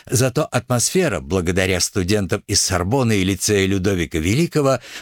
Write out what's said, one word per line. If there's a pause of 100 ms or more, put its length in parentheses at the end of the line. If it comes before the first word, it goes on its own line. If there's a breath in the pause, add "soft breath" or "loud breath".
зато
атмосфера,
благодаря
студентам
из
Сорбонны
и
лицея
Людовика
Великого, (220 loud breath)